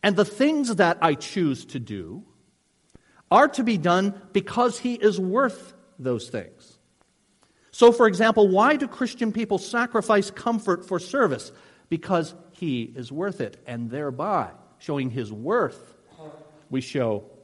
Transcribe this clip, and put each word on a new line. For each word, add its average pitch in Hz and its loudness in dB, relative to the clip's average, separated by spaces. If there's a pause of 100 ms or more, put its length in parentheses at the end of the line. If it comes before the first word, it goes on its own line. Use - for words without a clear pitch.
And 190 2
the 196 4
things 277 0
that 175 2
I 165 4
choose 143 -4
to - -10
do 104 -12 (1040)
are 254 8
to 269 -4
be 220 0
done 180 2 (140)
because 233 0
He 247 -4
is 208 2
worth 202 -2 (240)
those 123 -4
things. - -12 (960)
So, 240 8
for 240 6
example, 214 4
why 220 4
do 277 -2
Christian 233 -6
people 208 -4
sacrifice 220 0
comfort 196 -4
for 180 -4
service? 180 -2 (340)
Because 170 -2 (160)
He 135 -6
is 120 -14
worth 185 -8
it, 110 -10
and 120 -10
thereby, 143 -6 (280)
showing 139 -6
His 113 -8
worth, 131 -6 (720)
we 131 -4
show 113 -4 (200)